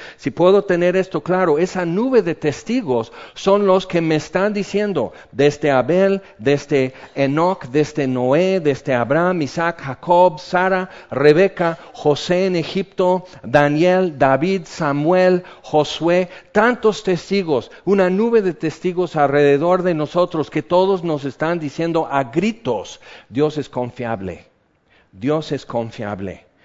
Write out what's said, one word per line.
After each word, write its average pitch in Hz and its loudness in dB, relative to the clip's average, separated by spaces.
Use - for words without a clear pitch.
si - -8
puedo 190 4
tener 180 0
esto 185 -2
claro, 175 0
esa 185 -2
nube 226 0
de 165 -4
testigos 147 -4
son 202 2
los 185 2
que 175 -2
me 160 0
están 190 -2
diciendo, 196 -4
desde 147 0
Abel, 180 2
desde 135 0
Enoch, 151 0
desde 143 -2
Noé, 139 2
desde 143 -2
Abraham, 156 0
Isaac, 170 -4
Jacob, 175 2
Sara, 185 -2
Rebeca, 165 2
José 175 0
en 185 -2
Egipto, 180 -2
Daniel, 151 2
David, 143 2
Samuel, 175 0
Josué, 170 0
tantos 220 0
testigos, 175 -2
una 190 2
nube 220 2
de 180 -2
testigos 170 -4
alrededor 147 2
de 180 0
nosotros 160 -2
que 156 -4
todos 185 0
nos 151 -4
están 160 -4
diciendo 160 -4
a 135 0
gritos, 131 -4
"Dios 147 -2
es 139 -8
confiable, 113 -8
Dios 147 -4
es 135 -6
confiable". 104 -8